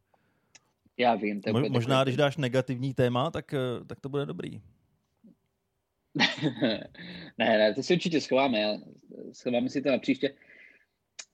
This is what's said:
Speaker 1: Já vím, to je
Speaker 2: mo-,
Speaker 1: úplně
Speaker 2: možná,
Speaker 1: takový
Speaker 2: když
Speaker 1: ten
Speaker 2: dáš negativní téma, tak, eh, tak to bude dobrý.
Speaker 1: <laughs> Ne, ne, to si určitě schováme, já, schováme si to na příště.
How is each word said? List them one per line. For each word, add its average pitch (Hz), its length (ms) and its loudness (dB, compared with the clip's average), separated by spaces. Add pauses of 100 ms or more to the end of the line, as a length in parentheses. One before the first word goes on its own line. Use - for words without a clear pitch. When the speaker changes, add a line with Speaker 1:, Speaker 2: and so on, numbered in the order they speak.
(960)
Speaker 1:
Já 120 180 4
vím, 104 260 -2
to 113 80 -4
je 107 40 0
Speaker 2:
mo-, 110 40 2
Speaker 1:
úplně 139 120 2
Speaker 2:
možná, 127 260 2
Speaker 1:
takový 131 160 4
Speaker 2:
když 123 40 -2
Speaker 1:
ten 147 100 2
Speaker 2:
dáš 139 120 -2
negativní 131 560 -2
téma, 123 380 2
tak, 147 220 -8
eh, 127 340 -4
tak 117 120 -14
to 139 100 -12
bude 143 160 -4
dobrý. 110 360 -10 (1500)
Speaker 1:
<laughs> 131 460 0 (760)
Ne, 110 200 4
ne, 107 160 6
to 135 100 -4
si 180 100 2
určitě 170 280 0
schováme, 131 380 2
já, 104 180 0 (540)
schováme 123 380 -2
si 135 120 -2
to 143 100 2
na 123 60 4
příště. 131 380 0 (1000)